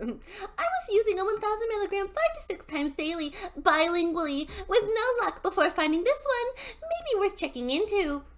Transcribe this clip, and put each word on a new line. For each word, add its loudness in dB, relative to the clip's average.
I -10
was -2
using 4
a 0
one 0
thousand -2
milligram -2
five 0
to -12
six -8
times -2
daily, -4
bilingually, 2
with 6
no 2
luck -2
before 4
finding 2
this 4
one. -2
Maybe -2
worth 2
checking -6
into. 0